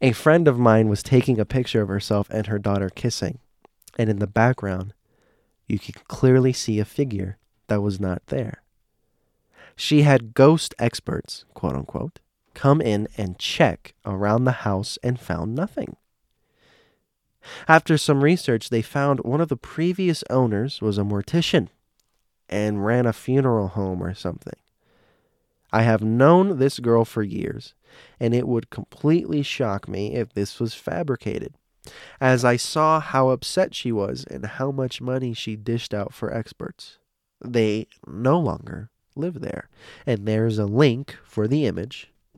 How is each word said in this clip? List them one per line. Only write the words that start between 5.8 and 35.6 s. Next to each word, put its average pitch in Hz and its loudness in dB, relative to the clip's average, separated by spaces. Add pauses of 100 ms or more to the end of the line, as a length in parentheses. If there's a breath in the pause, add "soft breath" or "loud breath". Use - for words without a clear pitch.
clearly 127 4
see 107 -2
a 107 -2
figure 101 -4 (300)
that 104 0
was 101 -2
not 92 -4
there. 131 -6 (1120 soft breath)
She - 2
had 127 4
ghost 151 6
experts, - -6
quote - -4
unquote, - -8 (340)
come 143 4
in 107 -2 (100)
and 95 -6
check - -2 (120)
around 104 0
the 127 -2
house 101 -4
and 123 -2
found 85 -6
nothing. 190 -6 (1700 loud breath)
After 160 6
some 139 2
research, 147 2
they 117 0
found 139 0
one 135 -2
of 165 -2
the 123 -2
previous 180 -2
owners 123 0
was 104 0
a 104 0
mortician 104 0 (800)
and 104 -2
ran 120 2
a 113 0
funeral 127 0
home 95 -4
or 90 -4
something. - -10 (1160)
I 110 2
have 110 4
known 147 4
this 135 0
girl 117 2
for - -4
years, - -8 (460 soft breath)
and 117 0
it 123 0
would 117 -2
completely 147 -2
shock 107 -4
me 101 -6
if 117 -6
this - -6
was 113 -4
fabricated, 151 -6 (680 loud breath)
as 131 4
I 123 4
saw 156 0
how 135 0
upset 131 -2
she - -6
was 110 -4
and - -12
how 131 -6
much 131 -6
money 127 -4
she 113 -8
dished 113 -4